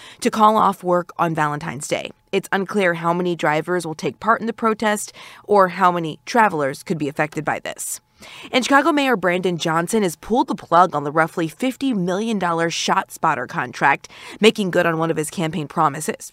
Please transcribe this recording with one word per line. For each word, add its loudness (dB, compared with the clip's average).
to 0
call 4
off 2
work 0
on 0
Valentine's -4
Day. -4
It's -4
unclear 0
how 0
many 0
drivers 0
will -6
take -6
part 2
in -6
the -2
protest -2
or 4
how 2
many -4
travelers 2
could -4
be -4
affected -4
by -4
this. -10
And 0
Chicago 4
Mayor 2
Brandon 0
Johnson 0
has -2
pulled 0
the -4
plug 4
on -2
the -4
roughly -2
fifty -4
million -2
dollar 0
ShotSpotter -2
contract, 0
making 4
good 2
on 0
one 0
of -2
his -4
campaign -4
promises. -2